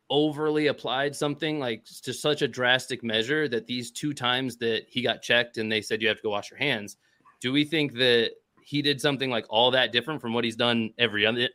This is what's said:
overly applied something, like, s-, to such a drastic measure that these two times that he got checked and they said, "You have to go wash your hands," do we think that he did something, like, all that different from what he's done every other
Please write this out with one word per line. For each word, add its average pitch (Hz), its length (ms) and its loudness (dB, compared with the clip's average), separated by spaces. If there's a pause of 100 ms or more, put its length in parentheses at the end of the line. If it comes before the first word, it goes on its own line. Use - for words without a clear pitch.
(100)
overly 151 560 2
applied 135 500 -2
something, 151 420 -2
like, 120 280 -4
s-, - 140 -20
to 127 120 -8
such 151 300 0
a 139 60 4
drastic 123 540 0
measure 117 460 0
that 117 180 -4
these 123 240 -8
two 147 220 -6
times 127 460 -2
that 113 300 -2
he 127 140 -6
got 113 200 -2
checked 120 360 2
and 110 120 -2
they 110 100 0
said, 110 220 -4
"You 110 60 4
have 104 100 0
to - 40 -20
go 107 80 -2
wash 101 200 -4
your - 80 -16
hands," 120 380 -4 (440)
do 127 120 -4
we 147 120 2
think 147 300 -2
that 120 380 4 (320)
he 143 180 -4
did 139 180 0
something, 135 300 0
like, 113 200 -2
all 117 220 6
that 127 200 4
different 120 280 -2
from 117 120 -6
what 120 120 0
he's 113 120 -4
done 117 420 0
every 104 280 2
other 120 280 0